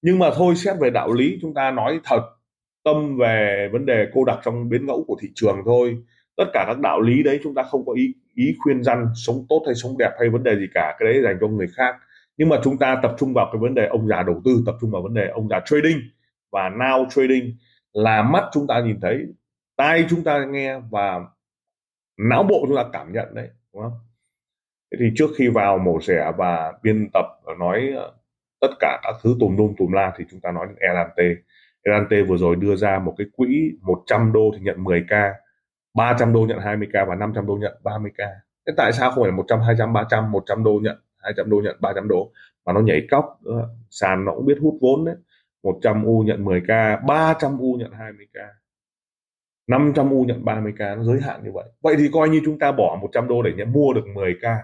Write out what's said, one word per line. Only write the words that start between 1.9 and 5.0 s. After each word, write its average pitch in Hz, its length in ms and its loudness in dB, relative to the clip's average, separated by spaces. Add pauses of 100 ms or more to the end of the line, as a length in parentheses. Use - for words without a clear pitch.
thật - 180 2 (640)
tâm 151 340 0
về 104 560 0
vấn - 120 -2
đề 104 280 2
cô 131 120 4
đặc 117 180 0
trong 117 260 -4
biến 120 160 -2
ngẫu 139 220 -4